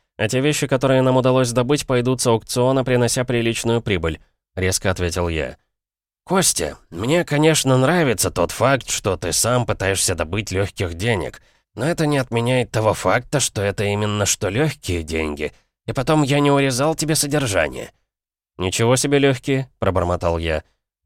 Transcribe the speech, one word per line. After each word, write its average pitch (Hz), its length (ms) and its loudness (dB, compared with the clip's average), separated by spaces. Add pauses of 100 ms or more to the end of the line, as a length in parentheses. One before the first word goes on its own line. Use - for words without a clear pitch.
(180)
а 110 100 0
те 127 120 0
вещи, 147 260 0
которые 131 340 2
нам 131 160 4
удалось 127 360 2
добыть, 127 340 0
пойдут 127 340 0
с - 60 0
аукциона, 123 580 2
принося 123 400 0
приличную 117 560 0
прибыль, 82 400 -2 (340)
резко 92 360 -2
ответил 87 380 -2
я. 73 280 -4 (720)
"Костя, 165 500 0 (140)
мне, 127 340 0
конечно, 151 540 2
нравится 131 540 2
тот 85 180 0
факт, 127 400 2
что 95 260 -2
ты 87 160 -4
сам 120 320 2
пытаешься 95 520 0
добыть 85 340 -4
легких 92 440 -4
денег, 87 460 -2 (360)
но 120 100 -2
это 165 200 -2
не 147 120 0
отменяет 120 540 -2
того 107 220 2
факта, 117 440 0
что - 240 -2
это 101 220 -2
именно 104 420 0
что - 220 -2
легкие 98 560 -2
деньги. 76 480 -4 (340)
И 113 60 -8
потом 151 320 0
я 143 160 2
не 143 100 2
урезал 139 460 0
тебе 156 180 -2
содержание". 113 800 -2 (640)
"Ничего 113 380 0
себе 143 240 2
легкие", 135 580 0
пробормотал 87 600 0
я. 80 260 -2 (420)